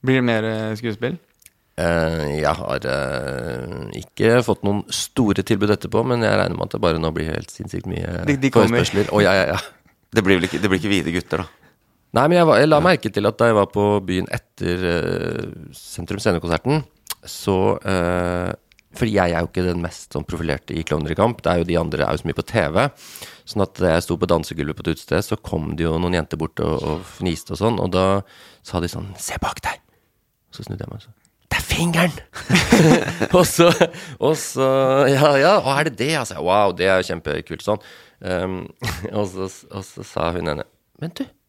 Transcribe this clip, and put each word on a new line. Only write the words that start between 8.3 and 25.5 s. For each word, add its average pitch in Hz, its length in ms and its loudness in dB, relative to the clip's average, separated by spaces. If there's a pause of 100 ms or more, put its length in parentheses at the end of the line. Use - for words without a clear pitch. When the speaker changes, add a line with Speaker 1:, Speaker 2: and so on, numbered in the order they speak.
Speaker 1:
de 135 140 0
kommer. 104 180 6 (160)
Speaker 2:
forespørsler. 101 240 0
Å, 107 140 4
ja, 95 100 6
ja, 95 220 4
ja. - 40 -2 (540)
Speaker 3:
Det 113 120 4
blir 92 160 6
vel 90 80 0
ikke, 80 120 -4
det 101 80 0
blir 92 100 4
ikke 98 140 -2
Hvite 85 220 0
gutter, 85 240 -4
da? 85 80 -6 (680)
Speaker 2:
Nei, 123 160 4
men 175 80 4
jeg 170 100 6
var, 127 120 6
jeg 143 100 4
la 156 80 6
Speaker 3:
Ja. 151 80 2
Speaker 2:
merke 165 300 2
til 104 120 0
at 104 120 0
da 117 80 4
jeg 113 80 4
var 101 120 6
på 101 380 2
byen 92 240 -2
etter, 90 560 -6
eh, 85 600 -2 (260)
Sentrum - 480 -10
Scene-konserten, 90 640 0 (400)
så, 98 640 0
eh, 90 680 -2 (400)
fordi 113 220 -2
jeg 90 180 4
er 82 80 0
jo 85 60 -2
ikke - 180 -4
den 87 160 -2
mest - 300 -10
sånn 73 160 -6
profilerte 82 500 -6
i 82 60 -6
Klovner 78 300 -2
i - 20 -2
Kamp. 113 280 0
Det 82 100 2
er 90 60 2
jo, 85 60 2
de 85 140 0
andre 76 260 -2
er - 60 -2
jo 78 80 0
så - 80 -10
mye 78 80 -2
på - 100 -4
T - 140 -2 (100)
V. 107 220 0 (560)
Sånn 104 160 -2
at - 120 -4
da - 200 0
jeg 87 80 4
sto - 160 -2
på - 80 0
dansegulvet 80 480 -2
på - 60 -16
et 82 160 -2
utested, - 260 -2
så - 180 -4
kom 78 360 -6